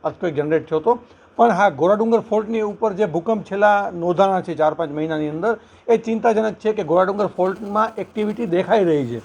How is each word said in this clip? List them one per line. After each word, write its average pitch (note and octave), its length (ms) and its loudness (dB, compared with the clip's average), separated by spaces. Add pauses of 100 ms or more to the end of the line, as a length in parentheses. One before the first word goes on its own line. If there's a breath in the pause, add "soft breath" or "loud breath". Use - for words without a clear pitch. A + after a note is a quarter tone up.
અર્થક્વેક D#3+ 320 -6
જનરેટ D3 340 -2
થયો D#3 100 -2
હતો. A#3 200 0 (360 soft breath)
પણ A#3 160 4
હા, G3 180 4
ઘોડાડુંગર G3+ 500 2
ફોલ્ટની A3 420 -2
ઉપર G#3 320 -2
જે G3 120 0
ભૂકંપ F3 380 -2
છેલ્લા G3+ 500 2
નોંધાણા F3 480 2
છે E3+ 140 -8
ચાર D#3 180 2
પાંચ D#3 180 -4
મહિનાની D3+ 380 -4
અંદર, F#3 280 -2 (300 soft breath)
એ A3+ 100 4
ચિંતાજનક A3 560 0
છે G#3+ 200 -4
કે G#3 100 -2
ઘોડાડુંગર F#3 440 2
ફોલ્ટમાં G3+ 720 -2
એક્ટિવિટી G#3+ 480 -6
દેખાઈ F#3 380 2
રહી D3+ 220 2
છે. A#2 200 -8